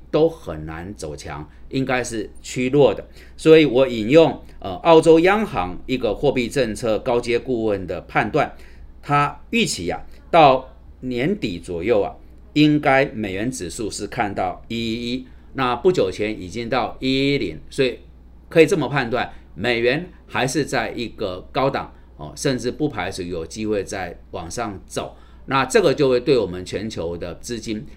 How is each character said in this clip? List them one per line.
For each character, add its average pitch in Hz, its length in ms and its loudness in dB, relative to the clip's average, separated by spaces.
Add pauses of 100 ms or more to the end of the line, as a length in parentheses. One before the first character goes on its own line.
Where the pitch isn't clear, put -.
都 160 180 4
很 80 380 -8
难 82 300 -10
走 76 200 -10
强， 73 320 -12 (220)
应 135 160 -2
该 127 180 -2
是 110 240 -6 (140)
趋 127 280 -4
弱 135 220 6
的。 - 140 -6 (320)
所 160 220 8
以 156 60 8
我 127 220 4
引 113 220 -2
用， 151 320 6 (180)
呃， - 180 -8
澳 165 220 6
洲 165 200 8
央 196 260 2
行 90 400 -4
一 127 120 -2
个 113 180 -2
货 143 160 2
币 117 180 -2
政 117 240 -2
策 107 240 0
高 120 240 0
阶 120 160 0
顾 117 280 -2
问 98 200 0
的 85 160 -8
判 120 300 -2
断， 135 240 0 (480)
他 143 460 0
预 226 160 0
期 87 240 -4
啊， - 120 -6 (300)
到 135 420 6 (280)
年 127 360 -2
底 95 220 -6
左 85 240 -8
右 107 180 4
啊， - 140 -4 (380)
应 151 260 4
该 139 280 4
美 107 260 -6
元 110 180 -4
指 90 180 -8
数 98 220 -6
是 104 160 -8
看 104 260 -4
到 92 360 -4
一 113 80 -4
一 117 340 -4
一， 127 160 -6 (280)
那 123 200 0
不 185 160 2
久 117 180 2
前 107 320 -4
已 90 60 -10
经 113 220 -8
到 110 320 -2
一 135 320 0
一 143 40 2
零， 80 220 -6 (100)
所 - 140 0
以 117 160 -2 (480)
可 165 140 6
以 156 40 8
这 175 120 2
么 139 100 0
判 127 220 -2
断， 113 180 -2 (280)
美 117 240 -2
元 139 280 0 (200)
还 117 180 -2
是 147 180 -2
在 117 280 -4
一 120 180 -6
个 95 320 -8 (100)
高 131 200 0
档， 104 200 -6 (260)
哦， 76 180 -12
甚 135 200 -2
至 120 140 -4
不 147 180 -2
排 90 220 -6
除 92 140 -8
有 87 200 -6
机 107 220 -8
会 104 180 -2
再 90 320 -8 (140)
往 87 200 -10
上 104 360 -8
走。 - 320 -10 (280)
那 131 200 0
这 214 160 4
个 190 120 4
就 139 160 2
会 123 100 4
对 139 180 4
我 107 80 2
们 90 180 -8
全 104 260 -6
球 87 280 -6
的 85 180 -10
资 117 240 -10
金 110 260 -8 (120)